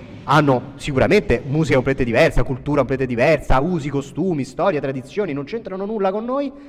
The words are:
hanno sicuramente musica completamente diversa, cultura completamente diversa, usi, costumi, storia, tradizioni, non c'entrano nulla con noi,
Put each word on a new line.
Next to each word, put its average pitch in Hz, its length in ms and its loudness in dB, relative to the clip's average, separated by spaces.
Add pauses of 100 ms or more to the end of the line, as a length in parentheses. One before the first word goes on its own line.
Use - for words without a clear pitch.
(240)
hanno 139 500 2
sicuramente 131 720 2
musica 143 300 2
completamente 131 280 0
diversa, 131 380 4
cultura 143 360 -2
completamente 131 280 0
diversa, 131 540 2
usi, 156 280 -2
costumi, 139 540 -4
storia, 156 380 -2
tradizioni, 139 520 -6
non 139 120 -6
c'entrano 196 400 -8
nulla 202 260 -2
con 214 140 -4
noi, 269 280 -4 (160)